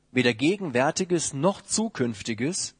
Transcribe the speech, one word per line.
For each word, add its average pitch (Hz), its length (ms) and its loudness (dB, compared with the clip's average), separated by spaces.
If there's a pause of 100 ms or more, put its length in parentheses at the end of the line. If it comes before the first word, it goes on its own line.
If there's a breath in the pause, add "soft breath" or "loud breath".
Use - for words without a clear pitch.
(120)
weder 123 220 4
Gegenwärtiges 160 1000 0
noch 151 280 0
Zukünftiges, 123 1200 -4